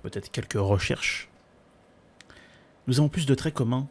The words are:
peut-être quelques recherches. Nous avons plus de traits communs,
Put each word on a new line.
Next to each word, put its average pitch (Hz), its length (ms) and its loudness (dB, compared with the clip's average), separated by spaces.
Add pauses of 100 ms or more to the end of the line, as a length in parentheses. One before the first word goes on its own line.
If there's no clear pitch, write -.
peut-être - 300 -10
quelques - 220 -8
recherches. - 760 0 (1600)
Nous 127 120 2
avons 151 80 6
plus 147 200 -2
de 139 80 6
traits 151 180 -2
communs, 127 380 0